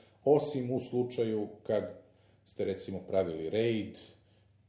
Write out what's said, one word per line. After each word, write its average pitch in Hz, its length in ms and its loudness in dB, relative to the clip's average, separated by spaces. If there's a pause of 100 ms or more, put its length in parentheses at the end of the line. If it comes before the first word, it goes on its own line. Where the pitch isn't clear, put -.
(260)
osim 131 460 4
u 117 80 0
slučaju 113 680 0 (160)
kad - 300 0 (520)
ste, - 200 -6
recimo, 95 340 -4
pravili 82 500 0
raid 110 480 0 (720)